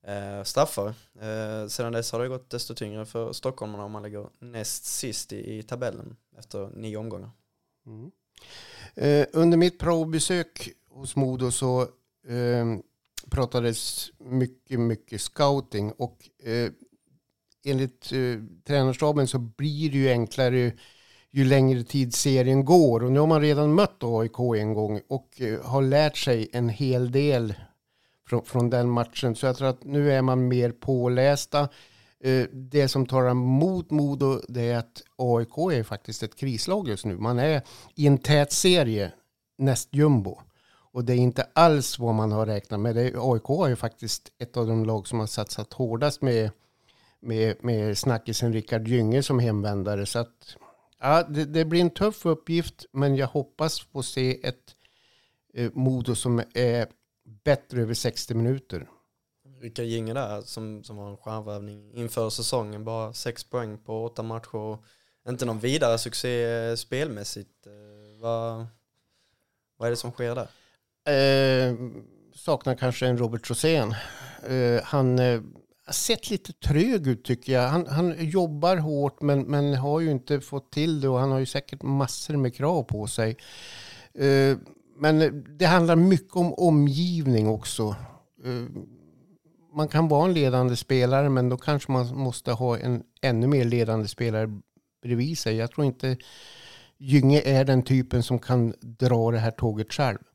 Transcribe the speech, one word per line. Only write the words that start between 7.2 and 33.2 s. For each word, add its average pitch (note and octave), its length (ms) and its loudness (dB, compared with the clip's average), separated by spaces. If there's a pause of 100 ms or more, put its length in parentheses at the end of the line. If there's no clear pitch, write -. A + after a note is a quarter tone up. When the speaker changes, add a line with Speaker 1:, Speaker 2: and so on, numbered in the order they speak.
Speaker 2:
Mm. A#2 240 -18 (840)
Eh, D3 380 4
under E3 260 6
mitt F3 200 2
praobesök E3 920 -2 (200)
hos C3+ 260 -10
Modo B2+ 340 0
så, B2+ 320 0 (460)
eh, A#2+ 380 0 (640)
pratades A#2+ 880 -2
mycket, B2+ 640 -4
mycket A2+ 400 -4
scouting C3+ 720 -2
och, - 380 -12 (140)
eh, A#2 260 -2 (960)
enligt, C3+ 480 -4
eh, B2 300 -2 (240)
tränarstaben C#3 640 2
så C3+ 100 -2
blir D3 520 -4
det C#3 80 0
ju C3+ 100 4
enklare B2 500 2
ju, A#2+ 140 2 (580)
ju C3+ 140 2
längre C3 400 4
tid B2+ 300 -2
serien C3 500 2
går. C3+ 400 6
Och B2+ 80 2
nu C#3+ 80 4
har D3+ 60 4
man D#3+ 140 4
redan D3+ 340 4
mött G3 260 2
A A#2 240 0
I A#2 40 -4
K A#2+ 260 -2
en G#2+ 200 0
gång G#2 340 -2
och, - 320 -8
eh, A2 240 -4
har C3+ 180 0
lärt C#3+ 340 2
sig A#2 360 0
en A#2+ 160 0
hel B2 440 0
del C3 420 0 (760)
från, A#2 160 -2
från A#2+ 260 0
den B2 200 2
matchen. A#2+ 440 -2
Så C#3 120 -4
jag B2+ 100 0
tror C3+ 120 -2
att B2+ 160 -4
nu C#3+ 280 0
är C3 100 2
man B2+ 260 2
mer A#2+ 220 2
pålästa. C3+ 1000 0 (520)
Eh, C3 320 2
det C3 360 0
som C3 180 0
tar B2+ 180 2